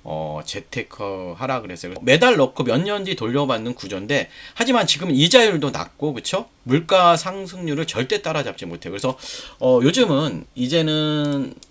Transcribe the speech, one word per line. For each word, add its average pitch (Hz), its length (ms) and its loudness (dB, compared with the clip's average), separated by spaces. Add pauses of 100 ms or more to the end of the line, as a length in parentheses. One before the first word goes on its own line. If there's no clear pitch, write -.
어, 78 420 -8
재테크 98 920 -10
하라 127 240 -4
그랬어요. 90 420 -12
매달 170 340 4
넣고 139 260 2
몇 117 200 2
년 202 200 -4
뒤 185 120 -6
돌려받는 123 580 -2
구조인데, 101 560 -4 (240)
하지만 233 320 2
지금 175 240 -2
이자율도 165 640 4
낮고, - 420 -6
그쵸? 185 340 -6 (160)
물가 165 540 6
상승률을 175 720 -6
절대 135 340 -2
따라잡지 135 460 -6
못해요. 85 240 -10
그래서, 107 260 -4 (420)
어, 127 220 6
요즘은 151 720 2
이제는 151 1000 -2 (160)